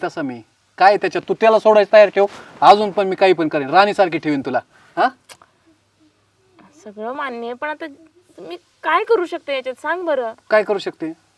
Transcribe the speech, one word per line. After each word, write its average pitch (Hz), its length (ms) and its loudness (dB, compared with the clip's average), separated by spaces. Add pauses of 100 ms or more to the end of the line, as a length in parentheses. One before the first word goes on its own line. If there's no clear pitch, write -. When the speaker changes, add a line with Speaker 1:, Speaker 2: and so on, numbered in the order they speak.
Speaker 1:
तसा 170 180 -10
मी. 127 200 -8 (360)
काय 196 200 4
त्याच्यात, 180 320 -6
तू 196 40 -2
त्याला 220 260 2
सोडायला 214 340 2
तयार 214 160 8
ठेव, 196 160 0 (360)
अजून 196 300 6
पण 196 160 -2
मी 185 80 -4
काही 190 180 4
पण 160 140 0
करेन, 143 220 -4
राणीसारखी 180 480 2
ठेवीन 147 240 -4
तुला. 127 180 -4 (380)
हा? 226 120 0 (1700)
Speaker 2:
सगळं 214 300 -12
मान्य 254 340 -10
आहे, 240 60 -10
पण 302 160 -8
आता 302 160 -10 (540)
मी 349 180 -16 (260)
काय 339 200 0
करू 415 220 0
शकते 294 300 -10
याच्यात, 254 260 -10
सांग 339 240 -6
बरं. 262 280 -4 (160)
Speaker 1:
काय 214 140 2
करू 202 140 -4
शकते? 165 360 -10 (240)